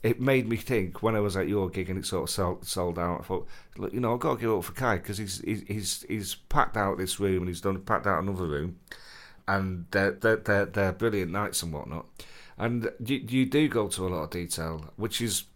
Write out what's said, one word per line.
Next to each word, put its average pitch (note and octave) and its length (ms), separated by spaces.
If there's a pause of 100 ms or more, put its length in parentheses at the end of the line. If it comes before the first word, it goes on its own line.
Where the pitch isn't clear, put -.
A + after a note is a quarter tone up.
it A#2+ 200
made C3 260
me A#2 80
think G2 480
when A2+ 100
I G#2+ 60
was G2+ 160
at F2 140
your F#2+ 200
gig F2+ 200
and F#2 100
it - 60
sort F2 180
of - 60
sold, F#2 360
sold F2 320
out, F2 220
I - 40
thought, - 240 (300)
"Look, - 160
you A#2+ 60
know, A#2+ 140
I've B2 80
got C#3 140
to G#2 40
give A2+ 100
it A2 80
up E2+ 60
for - 80
Kai, G#2+ 280
'cause G2 180
he's, G2 240
he's, G#2 260
he's, G2+ 400
he's G#2 280
packed - 420
out G2+ 200
this F#2 220
room F#2+ 200
and F2+ 100
he's F2 100
done F#2+ 220
packed - 260
out F2+ 160
another F#2 240
room, D2+ 300 (680)
and F#2+ 440
they're, G2 200
they're, A2 260
they're, G2+ 300
they're F#2+ 260
brilliant G2 380
nights G2+ 320
and E2 100
whatnot." D2 320 (520)
And A#2 320 (140)
you, B2+ 240
you B2+ 180
do D3 240
go A#2 200
to F#2 180
a - 20
lot E2+ 140
of D#2 60
detail, D#2+ 680
which A2 240
is G#2+ 220 (120)